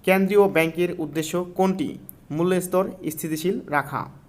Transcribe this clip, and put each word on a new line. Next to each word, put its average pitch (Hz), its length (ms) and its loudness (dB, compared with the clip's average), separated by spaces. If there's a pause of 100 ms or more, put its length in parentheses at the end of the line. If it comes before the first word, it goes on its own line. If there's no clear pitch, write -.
কেন্দ্রীয় 190 440 4
ব্যাংকের 165 400 2 (100)
উদ্দেশ্য 160 460 -4 (100)
কোনটি? 185 440 0 (320)
মূল্যস্তর 175 600 0 (200)
স্থিতিশীল 165 560 -4
রাখা। 143 420 -2 (200)